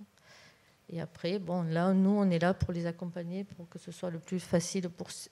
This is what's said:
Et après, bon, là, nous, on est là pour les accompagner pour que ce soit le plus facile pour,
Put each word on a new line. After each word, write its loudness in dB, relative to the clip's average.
Et -8
après, -4
bon, -2
là, 2
nous, 6
on 4
est 4
là 4
pour -2
les -2
accompagner -6
pour -16
que -14
ce -14
soit -6
le -6
plus -4
facile 0
pour, -12